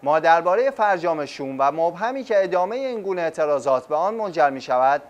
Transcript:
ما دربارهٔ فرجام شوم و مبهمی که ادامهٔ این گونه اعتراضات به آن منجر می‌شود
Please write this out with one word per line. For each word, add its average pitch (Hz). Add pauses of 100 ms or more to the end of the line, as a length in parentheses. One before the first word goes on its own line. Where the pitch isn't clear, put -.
ما 147
دربارهٔ 170
فرجام 175
شوم 135
و 139
مبهمی 175
که 196
ادامهٔ 185
این 254
گونه 185
اعتراضات 143
به 151
آن 185
منجر 165
می‌شود 135